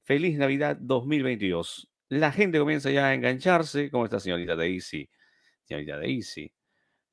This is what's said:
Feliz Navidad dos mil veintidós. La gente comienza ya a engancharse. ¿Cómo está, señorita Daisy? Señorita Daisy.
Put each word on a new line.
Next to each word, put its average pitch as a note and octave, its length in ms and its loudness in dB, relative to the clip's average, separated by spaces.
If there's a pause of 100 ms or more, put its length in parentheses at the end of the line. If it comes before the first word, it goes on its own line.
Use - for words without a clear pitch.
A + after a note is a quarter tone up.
Feliz D3+ 320 2
Navidad C#3 420 0
dos B2 280 0
mil D3 160 0
veintidós. G2+ 640 -2 (260)
La D3 200 2
gente F3 260 2
comienza D3 320 2
ya C#3 160 4
a C3+ 80 4
engancharse. C#3+ 800 0
¿Cómo B2 120 0
está, G2+ 160 -2
señorita F2 360 -2
Daisy? E2+ 520 -4 (560)
Señorita D2+ 340 -8
Daisy. G2 540 -6 (600)